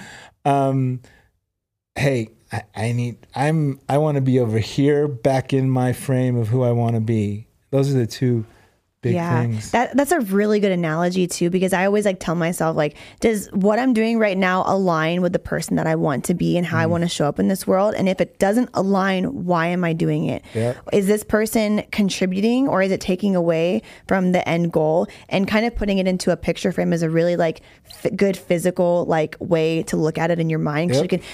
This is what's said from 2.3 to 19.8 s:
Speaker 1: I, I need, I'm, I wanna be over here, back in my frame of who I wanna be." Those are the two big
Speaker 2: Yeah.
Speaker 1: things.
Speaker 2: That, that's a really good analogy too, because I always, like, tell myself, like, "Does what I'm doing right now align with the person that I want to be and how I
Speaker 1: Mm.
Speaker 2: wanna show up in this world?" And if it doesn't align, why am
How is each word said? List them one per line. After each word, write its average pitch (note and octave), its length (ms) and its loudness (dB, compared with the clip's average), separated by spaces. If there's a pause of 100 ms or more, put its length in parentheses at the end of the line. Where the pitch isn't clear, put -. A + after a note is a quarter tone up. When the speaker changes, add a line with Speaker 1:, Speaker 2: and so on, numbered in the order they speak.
Speaker 1:
I, G#2+ 120 -6 (120)
I A2 160 -2
need, A#2+ 340 -4 (100)
I'm, C#3+ 520 0
I C3+ 100 2
wanna D3 240 2
be B2+ 180 4
over A2+ 200 2
here, C#3+ 480 2
back C3 460 0
in C3 160 2
my B2+ 240 2
frame B2+ 420 0
of A2+ 140 0
who B2+ 140 2
I A#2+ 80 2
wanna A#2 300 0
be." G#2+ 460 -2 (240)
Those C#3 220 2
are C3+ 40 2
the A#2 100 2
two A#2+ 380 -2 (600)
big F#3 100 2
Speaker 2:
Yeah. E3+ 260 0
Speaker 1:
things. A2+ 300 -4
Speaker 2:
That, A#3 240 0
that's C#4 160 2
a E4+ 80 2
really G#3 400 0
good G3 120 2
analogy F3 560 0
too, F3 220 -2
because F#3 240 0
I F#3 120 0
always, G3+ 200 2
like, F#3 140 0
tell E3 160 -4
myself, E3 400 -2
like, D3+ 200 -2 (260)
"Does G#3+ 320 0
what G#3 260 2
I'm B3+ 140 2
doing A3+ 260 2
right G#3 180 2
now F#3 300 2
align F3 540 0
with F3+ 100 0
the F3 80 -2
person - 380 -4
that D#3+ 100 0
I D#3+ 80 2
want D#3+ 300 -2
to F#3 80 0
be E3 240 0
and F3 80 -2
how E3 140 -2
I E3 60 2
Speaker 1:
Mm. E3 40 0
Speaker 2:
wanna E3+ 180 0
show D3+ 200 -2
up D3 120 -4
in G3 80 2
this G3 180 -2
world?" G3 320 2
And F#3 120 0
if F#3 100 -2
it - 200 -2
doesn't G#3+ 340 2
align, F#3 720 0
why E3+ 220 0
am F3+ 160 0